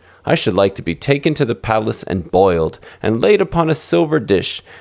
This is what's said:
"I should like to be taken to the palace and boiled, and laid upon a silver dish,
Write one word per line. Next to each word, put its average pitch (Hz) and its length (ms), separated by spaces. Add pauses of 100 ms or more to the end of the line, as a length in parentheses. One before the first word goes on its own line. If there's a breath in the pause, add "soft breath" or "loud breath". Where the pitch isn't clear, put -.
(260 soft breath)
"I - 80
should 107 200
like 98 220
to - 60
be 143 120
taken 143 400
to 143 100
the 117 100
palace 110 480
and 90 280
boiled, 90 480 (240 loud breath)
and 113 180
laid 208 200
upon 165 280
a 156 60
silver 160 460
dish, 90 420 (180 loud breath)